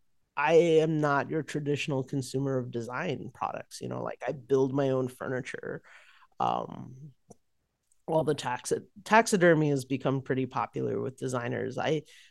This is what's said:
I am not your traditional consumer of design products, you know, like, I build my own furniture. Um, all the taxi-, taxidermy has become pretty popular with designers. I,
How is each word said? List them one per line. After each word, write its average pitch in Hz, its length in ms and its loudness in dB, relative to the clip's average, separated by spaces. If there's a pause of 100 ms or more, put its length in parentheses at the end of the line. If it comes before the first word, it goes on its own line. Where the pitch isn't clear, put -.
(340)
I 151 200 2
am 160 480 6
not 143 260 2
your 151 140 -4
traditional 143 600 -2
consumer 135 540 -2
of 127 140 -4
design 123 640 -6
products, - 480 -8
you 127 60 -8
know, 123 140 -6
like, 110 240 -8
I 135 60 -4
build 135 400 0
my 139 180 2
own 131 180 0
furniture. - 720 -8 (580)
Um, 60 540 -4 (1120)
all 160 180 2
the 151 100 0
taxi-, - 460 -4 (240)
taxidermy 175 680 6
has 135 140 0
become 135 380 -2
pretty 131 240 -2
popular 120 540 -4
with 117 180 -6
designers. 123 580 -4
I, 143 280 -2 (260)